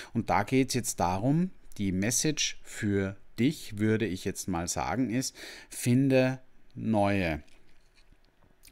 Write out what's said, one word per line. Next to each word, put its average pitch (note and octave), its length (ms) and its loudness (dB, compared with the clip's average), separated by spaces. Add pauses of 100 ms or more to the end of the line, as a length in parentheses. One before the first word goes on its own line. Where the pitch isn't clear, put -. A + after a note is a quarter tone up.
(120)
Und A2+ 160 -2
da F#2 140 4
geht's C3 320 2
jetzt - 260 -2
darum, A#2+ 500 2 (280)
die G2+ 120 0
Message A#2+ 720 0
für G2 540 -2 (220)
dich, A#2 400 -2
würde G#2+ 260 2
ich F#2 220 -4
jetzt F#2 200 -6
mal F2 220 -2
sagen, F#2+ 400 -2
ist, B2 260 -2 (360)
finde C3 680 4 (360)
neue G2+ 680 2 (1300)